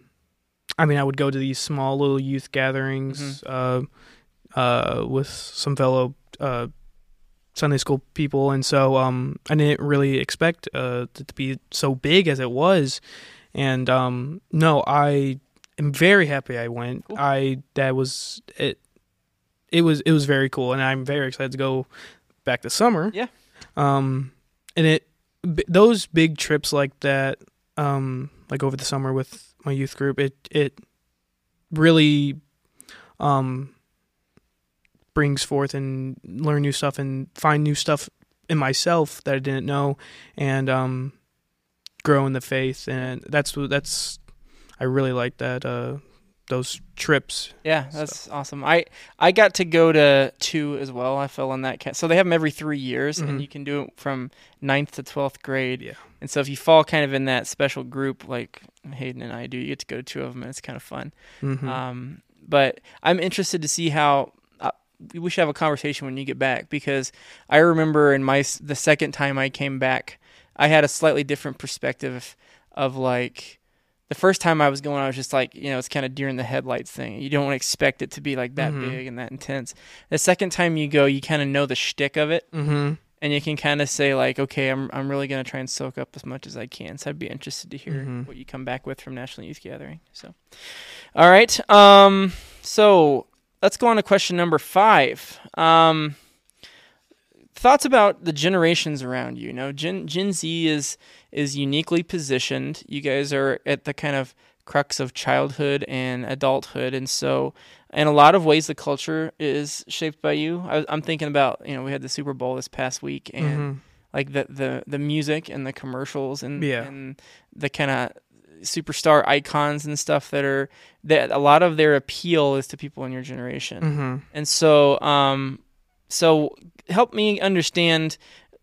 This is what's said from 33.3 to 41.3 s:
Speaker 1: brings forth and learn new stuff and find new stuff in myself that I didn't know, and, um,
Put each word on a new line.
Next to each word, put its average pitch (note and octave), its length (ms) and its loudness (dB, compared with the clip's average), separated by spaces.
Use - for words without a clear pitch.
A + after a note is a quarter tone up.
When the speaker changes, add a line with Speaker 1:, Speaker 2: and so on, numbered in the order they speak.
Speaker 1:
brings C#3+ 300 0
forth C#3 300 -2
and C3 520 -8
learn D3 360 -2
new C#3 120 0
stuff - 260 -4
and C3+ 360 -6
find D3+ 280 2
new D3 120 0
stuff - 340 -2
in D#3+ 80 0
myself D3 640 0
that C#3 120 -2
I C3+ 40 -2
didn't C3+ 260 -4
know, C#3 320 -2
and, C3+ 320 0
um, C3 440 -2